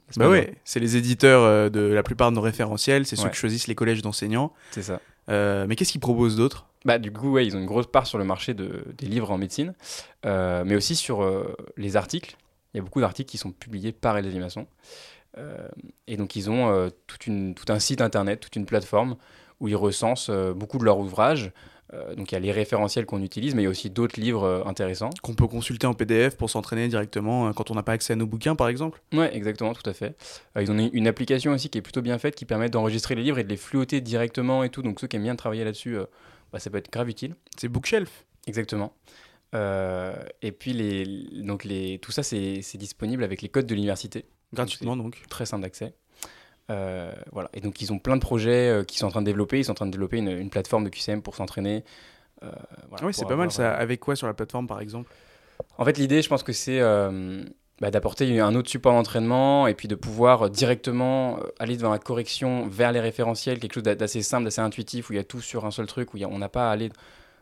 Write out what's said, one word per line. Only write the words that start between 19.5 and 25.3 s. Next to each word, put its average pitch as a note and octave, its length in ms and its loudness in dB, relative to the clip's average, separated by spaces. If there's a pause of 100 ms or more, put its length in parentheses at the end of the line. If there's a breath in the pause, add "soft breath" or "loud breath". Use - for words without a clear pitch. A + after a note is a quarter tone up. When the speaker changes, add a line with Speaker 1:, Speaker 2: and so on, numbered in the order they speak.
Speaker 1:
où A2+ 80 -4
ils G#2 80 0
recensent, G#2 540 0
euh, F#2+ 240 0
beaucoup G#2 240 -6
de A#2 60 0
leurs G2+ 140 6
ouvrages. G#2 540 2 (400 soft breath)
Euh, - 220 -10
donc, G2 160 -8
il G2+ 60 -2
y - 0 -
a F#2 40 0
les G2 120 0
référentiels G#2 520 0
qu'on G2+ 160 -6
utilise, A2 360 -4
mais A2 60 4
il - 20 4
y - 20 4
a F#2+ 40 2
aussi F#2+ 200 -6
d'autres A#2 300 -2
livres, A2 240 0
euh, F#2 200 0
intéressants. F#2+ 460 -4 (120)
Speaker 2:
Qu'on A#2 120 -6